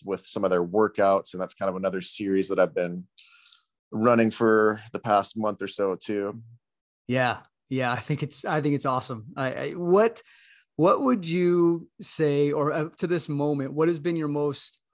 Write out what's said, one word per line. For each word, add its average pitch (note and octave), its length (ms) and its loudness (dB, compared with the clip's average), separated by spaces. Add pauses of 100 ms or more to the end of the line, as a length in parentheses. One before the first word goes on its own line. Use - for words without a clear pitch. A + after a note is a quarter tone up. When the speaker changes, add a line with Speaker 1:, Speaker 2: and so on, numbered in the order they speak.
Speaker 1:
with F#2+ 220 -6
some G2+ 180 -4
of F#2 60 0
their F2 140 2
workouts. G2 680 2
And F#2 80 -8
that's - 120 -8
kind G2 160 -4
of F2+ 60 -6
another F#2 240 -4
series F#2+ 480 -2
that F#2 120 0
I've E2+ 140 2
been F2+ 320 -4 (840)
running A2+ 380 4
for G#2+ 500 4 (120)
the A#2+ 80 -8
past G#2 360 0
month G#2 260 -4
or G2 60 -6
so F#2+ 280 -2
too. G#2 460 -6 (680)
Speaker 2:
Yeah. B2 320 0 (280)
Yeah. B2+ 240 -2
I B2 40 -2
think C#3 260 -4
it's, - 220 -6
I D#3 160 -2
think C#3+ 140 0
it's C3+ 120 -4
awesome. B2+ 400 -4 (100)
I, C3 180 -4
I, C#3 180 -6
what, F#3+ 500 2 (540)
what E3+ 260 4
would B3 240 2
you E3+ 640 2 (120)
say, D3 520 0
or D3+ 200 0
up D#3 240 -4
to F#3 100 -4
this E3 220 -2
moment, C#3+ 460 -2
what D#3+ 140 2
has E3+ 120 0
been E3+ 160 -4
your D3+ 120 -4
most D3 520 -4 (140)